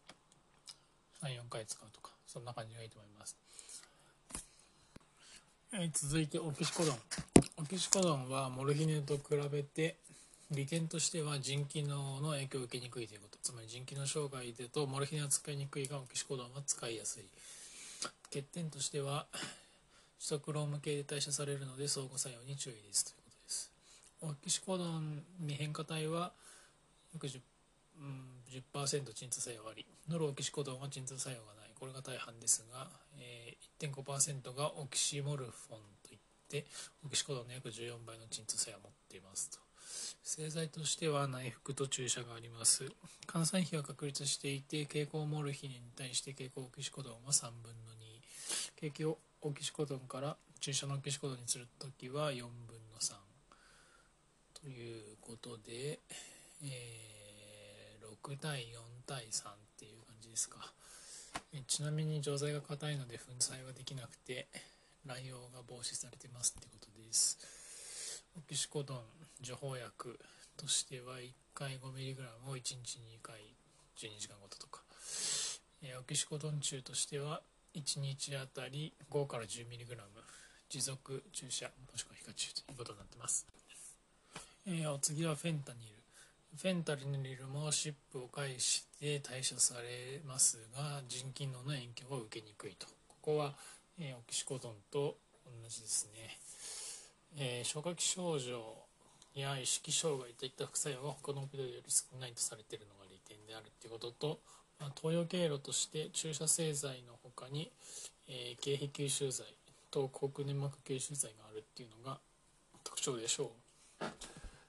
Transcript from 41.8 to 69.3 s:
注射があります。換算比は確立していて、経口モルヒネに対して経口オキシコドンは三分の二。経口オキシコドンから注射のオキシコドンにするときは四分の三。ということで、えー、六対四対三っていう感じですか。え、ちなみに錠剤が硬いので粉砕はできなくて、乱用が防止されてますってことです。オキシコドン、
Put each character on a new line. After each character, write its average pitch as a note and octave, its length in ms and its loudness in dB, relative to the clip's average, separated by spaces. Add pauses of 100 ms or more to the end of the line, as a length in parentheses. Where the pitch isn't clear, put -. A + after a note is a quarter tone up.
注 B2+ 180 2
射 A#2+ 160 2
が A#2 120 -8
あ A2+ 40 -10
り A2+ 80 -10
ま A2+ 160 -4
す。 - 220 8 (420)
換 E3 180 4
算 F#3 180 6
比 D#3+ 120 2
は D3 80 2
確 C#3 220 -2
立 C#3+ 200 0
し C#3 120 4
て C#3 160 0
い C3+ 80 0
て、 D3+ 240 0
経 D3 200 2
口 D3+ 200 2
モ D3+ 180 2
ル C#3+ 80 2
ヒ C#3 160 -4
ネ C3 60 -6
に B2 80 -12 (160)
対 B2+ 180 -2
し - 60 4
て C#3 100 -6
経 C3 160 -6
口 C3 140 -6
オ C3 120 -8
キ D3 80 -8
シ C#3 80 -2
コ C#3 140 -6
ド B2 60 -8
ン A#2 160 -12
は C#3+ 80 6
三 - 180 6 (100)
分 - 120 -12 (120)
の - 140 -14
二。 - 220 -16 (560)
経 D#3 120 -2
口 D#3 280 2 (240)
オ D3+ 100 2
キ - 140 -2
シ - 80 -2
コ D3+ 120 2
ド C#3 120 0
ン - 100 -8
か B2+ 140 -4
ら D3 160 0 (240)
注 C#3+ 100 0
射 C#3 160 2
の C#3 80 2
オ - 40 2
キ C#3 120 -2
シ C#3 80 0
コ D3 80 0
ド C3 80 -2
ン B2 60 -8
に - 60 -10
す B2 120 2
る B2 80 -10 (100)
と D3 100 -8 (100)
き B2+ 100 -6
は D3 240 2
四 A#2+ 160 -4 (180)
分 - 120 -14 (160)
の - 80 -12
三。 - 160 0 (1400)
と D3 160 -12
い A#2 280 -6
う G#2+ 220 -12
こ A2+ 160 -12
と A#2 220 -8
で、 B2 420 -4 (640)
え A2+ 1400 -12
ー、 - 20 -20
六 - 360 -8
対 C#3 340 -2
四 A#2 100 -10 (240)
対 B2 260 -6
三 - 200 0
っ G2+ 40 -16 (220)
て - 60 -16
い G#2+ 100 -16
う A2+ 40 -18 (100)
感 A2+ 140 -18
じ A2+ 80 -14
で A2 80 -4
す - 120 4
か。 - 220 -10 (800)
え、 D3 160 -4
ち - 160 2
な D3+ 80 2
み D#3 140 4
に D#3 160 2
錠 C#3+ 160 2
剤 D3 160 2
が D3 80 0
硬 D3 300 -2
い D3 60 2
の C3+ 80 -2
で A#2 120 -6
粉 - 80 -12 (120)
砕 C3 280 2
は C3 80 -10
で C3 100 -12
き C#3+ 120 -6
な A#2+ 120 -6
く - 100 -16
て、 B2+ 300 -6 (580)
乱 C3 200 -6
用 B2+ 100 -8 (180)
が B2+ 140 -12
防 B2 160 -10
止 - 120 -2
さ - 140 -6
れ - 80 -14
て C#3 120 -14
ま B2 120 -12
す - 160 4
っ - 40 -12
て - 60 -14
こ A2+ 120 -18
と - 80 -16 (180)
で A2+ 60 -18
す。 - 260 6 (1000)
オ E3 100 -8
キ D3+ 80 -4
シ - 140 2
コ D3 140 0
ド C#3 120 -6
ン、 B2+ 40 -6 (420)